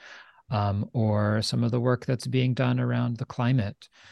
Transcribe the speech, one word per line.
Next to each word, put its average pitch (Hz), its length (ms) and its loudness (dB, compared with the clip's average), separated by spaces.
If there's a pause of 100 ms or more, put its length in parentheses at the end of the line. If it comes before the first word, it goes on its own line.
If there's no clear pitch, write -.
(500)
um, 104 420 0
or 107 500 2
some 120 220 0
of 113 60 0
the 120 100 0
work 123 260 0
that's 131 200 -2
being 127 280 2
done 123 260 0
around 120 360 -2
the 135 80 -8
climate, 120 640 -2 (240)